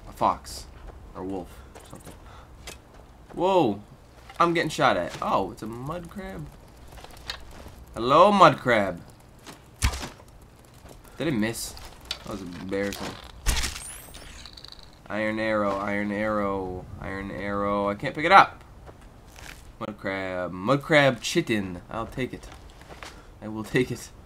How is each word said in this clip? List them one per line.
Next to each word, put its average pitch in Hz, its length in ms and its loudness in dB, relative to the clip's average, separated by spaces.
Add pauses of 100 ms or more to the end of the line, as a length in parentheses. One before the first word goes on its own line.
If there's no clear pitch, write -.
a - 40 -14
fox - 540 -2 (480)
or 98 80 -10
wolf 92 260 -6 (260)
or - 140 -20
something. - 260 -18 (1200)
Whoa, 165 460 4 (600)
I'm 170 120 4
getting 160 180 0
shot 123 260 4
at. 85 260 -2
Oh, 98 300 0
it's - 100 -16
a 110 40 -6
mud 147 440 -8
crab. 190 360 -12 (1500)
Hello, 151 380 8
mud 165 260 10
crab. 101 420 4 (2250)
Did 143 100 -2
I - 20 0
miss? 110 440 -2 (500)
That - 60 -10
was 98 120 -8
embarrassing. 95 720 -6 (1900)
Iron 107 300 -2
arrow, 107 380 0
iron 101 340 -2
arrow, 98 720 -2 (160)
iron 95 300 -8
arrow. 101 580 -2
I 101 60 0
can't 131 200 -6
pick 156 100 -4
it 175 80 2
up. - 320 8 (1120)
Mud 107 200 -8
crab, 92 520 -4
mud 107 320 2
crab 139 380 6
chitin. 101 680 0
I'll 113 180 -6
take 127 260 -6
it. - 160 -12 (920)
I 107 60 -12
will 107 180 -8
take 127 280 0
it. - 180 -12 (160)